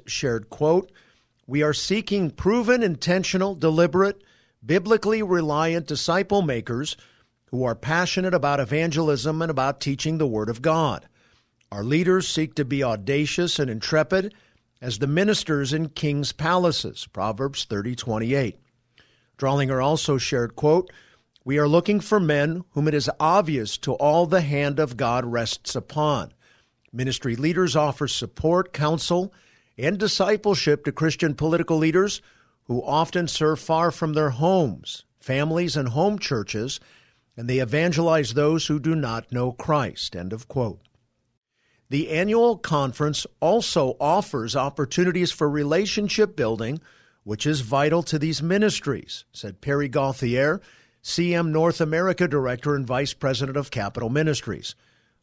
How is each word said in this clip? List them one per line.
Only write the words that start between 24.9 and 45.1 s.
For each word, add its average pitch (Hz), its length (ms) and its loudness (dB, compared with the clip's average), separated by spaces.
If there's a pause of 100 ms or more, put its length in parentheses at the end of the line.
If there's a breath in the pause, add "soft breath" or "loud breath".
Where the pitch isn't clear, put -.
God 123 280 0
rests 117 500 -4
upon." 139 560 -2 (640 soft breath)
Ministry 127 420 -4
leaders 160 400 0
offer 151 320 0
support, 165 640 -2
counsel, 170 600 -2 (440 soft breath)
and 160 200 -2
discipleship 196 840 2
to 147 80 -2
Christian 156 440 0
political 165 420 0
leaders 165 440 2 (420 soft breath)
who 123 200 -4
often 160 460 0
serve 156 320 0
far 165 300 0
from 156 200 -4
their 151 200 0
homes, 147 760 0 (160)
families, 156 560 -2
and 131 120 -2
home 180 300 0
churches, 110 640 -4 (560 soft breath)
and 120 100 -8
they 127 120 2
evangelize 151 720 2
those 151 340 2
who 151 100 0
do 151 160 -2
not 117 380 -4
know 123 220 -2
Christ, 131 640 -4
end 92 160 -8
of 113 160 -12
quote. 110 320 -4 (1080)
"The 143 200 -2
annual 208 480 2
conference 147 680 -2 (140)
also 165 640 2
offers 143 520 0
opportunities 156 800 0